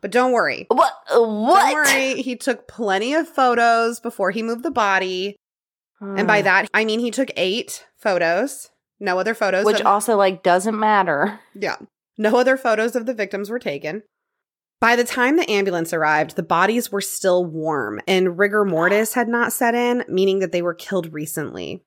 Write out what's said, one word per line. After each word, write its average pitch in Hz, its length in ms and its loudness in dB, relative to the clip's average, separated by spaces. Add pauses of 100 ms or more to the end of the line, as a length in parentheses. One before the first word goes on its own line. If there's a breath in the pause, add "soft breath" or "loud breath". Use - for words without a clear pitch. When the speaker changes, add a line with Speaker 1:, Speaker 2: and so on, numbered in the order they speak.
Speaker 1:
But 196 100 -8
don't 247 220 2
worry. 165 340 0
Speaker 2:
What? 254 260 2 (160)
What? 233 520 4
Speaker 1:
Don't 285 120 4
worry. 269 480 0
He 247 140 -6
took 233 320 -6
plenty 214 460 -2
of 311 160 0
photos 233 720 2
before 202 300 -4
he 220 120 -6
moved 233 200 -6
the 330 80 -4
body. 196 640 -2 (640)
And 196 260 -4
by 214 140 2
Speaker 2:
Hmm. 190 40 0
Speaker 1:
that, 196 280 2
I 214 120 2
mean 220 140 -2
he 240 120 -4
took 262 260 -4
eight 185 480 -4 (120)
photos. 185 720 -2 (300)
No 185 200 -2
other 214 140 -2
photos 196 320 0
Speaker 2:
Which 214 140 2
Speaker 1:
of - 80 2
Speaker 2:
also, 208 300 2
like, 190 260 2
doesn't 190 340 2
matter. 196 640 2 (140)
Speaker 1:
Yeah. 196 240 -6 (400)
No 214 200 2
other 254 200 4
photos 226 380 0
of 233 100 -2
the 254 80 -4
victims 202 360 -6
were 233 100 -6
taken. 156 440 -8 (800)
By 233 160 4
the 240 80 2
time 254 320 2
the 349 120 0
ambulance 185 440 0
arrived, 156 420 0
the 185 80 -4
bodies 190 480 0
were 202 100 -4
still 180 440 0
warm, 151 600 -4
and 185 300 0
rigor 202 280 2
mortis 190 480 2
had 240 160 0
not 233 240 0
set 233 200 0
in, 240 360 0
meaning 190 300 2
that 180 120 -2
they 175 100 0
were 175 140 -2
killed 170 380 -6
recently. 135 720 -8